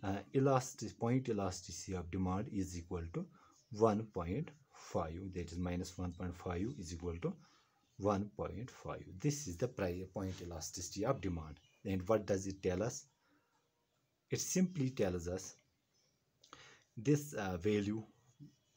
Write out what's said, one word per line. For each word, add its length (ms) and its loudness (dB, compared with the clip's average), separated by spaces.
uh, 160 0
elastic, 640 2
point 300 2
elasticity 680 -2
of 160 -4
demand 420 0
is 260 -2
equal 240 -4
to 120 -2
one 320 6
point 460 -2
five, 480 -4
that 180 -6
is 60 -6
minus 400 -2
one 140 -2
point 240 -6
five 300 -2
is 160 -8
equal 280 -4
to 100 0
one 380 2
point 340 -4
five. 340 -8
This 260 0
is 100 -6
the 120 0
pri-, 460 -2
point 280 -2
elasticity 640 -6
of 160 2
demand. 400 -4
And 240 0
what 180 6
does 200 2
it 160 -6
tell 200 4
us? 240 -4
It 100 0
simply 500 2
tells 380 0
us 260 -4
this, 380 4
uh, 220 0
value 460 2